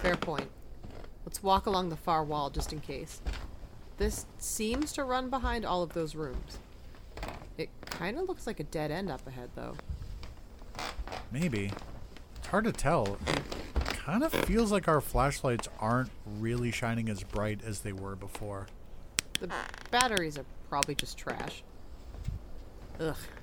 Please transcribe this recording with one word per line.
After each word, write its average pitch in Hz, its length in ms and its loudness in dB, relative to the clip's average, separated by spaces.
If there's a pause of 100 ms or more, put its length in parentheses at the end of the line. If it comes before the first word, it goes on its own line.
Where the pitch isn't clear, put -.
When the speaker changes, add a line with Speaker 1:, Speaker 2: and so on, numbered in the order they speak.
Speaker 1:
Fair 180 140 6
point. - 340 -2 (760)
Let's - 180 -6
walk 190 220 6
along 185 240 4
the 160 80 -2
far 156 260 4
wall 147 280 0
just 147 240 -2
in 151 60 -4
case. - 420 -8 (720)
This 214 300 2 (100)
seems 247 560 0
to 294 120 0
run 254 260 2
behind 240 340 2
all 180 180 2
of 165 120 -2
those 160 200 0
rooms. 147 440 -4 (960)
It - 140 -4 (200)
kinda 208 300 -2
looks 370 260 -2
like 220 140 -2
a 151 40 -4
dead 151 260 0
end 180 200 0
up 131 160 -6
ahead, 127 280 -8
though. 123 220 -6 (1600)
Speaker 2:
Maybe. 117 400 2 (640)
It's - 120 -6
hard 208 160 6
to 220 80 4
tell. 120 440 4 (100)
It - 140 4 (640)
kinda 240 240 4
feels 220 420 6
like 196 180 6
our 156 120 8
flashlights 127 680 4 (100)
aren't 120 300 4 (280)
really 117 320 2
shining 113 380 2
as 98 140 0
bright 107 420 0
as 110 160 -2
they 101 140 -2
were 98 200 -4
before. 98 520 -4 (760)
Speaker 1:
The 185 80 -4 (420)
batteries 208 460 6
are 135 80 -6 (240)
probably 143 260 2
just - 220 -4
trash. - 460 -4 (1400)
Ugh, 160 160 0 (280)